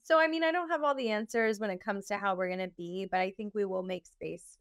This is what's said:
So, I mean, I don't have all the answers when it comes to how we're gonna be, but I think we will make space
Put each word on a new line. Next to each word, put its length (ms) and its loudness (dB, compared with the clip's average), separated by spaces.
So, 160 6
I 80 6
mean, 160 0
I 80 4
don't 180 -2
have 140 0
all 100 4
the 160 -2
answers 500 0
when 120 -2
it 120 -6
comes 240 -4
to 100 -2
how 180 0
we're 140 -2
gonna 180 -4
be, 420 -8
but 100 0
I 120 0
think 240 -10
we 100 2
will 160 -2
make 240 -6
space 560 -12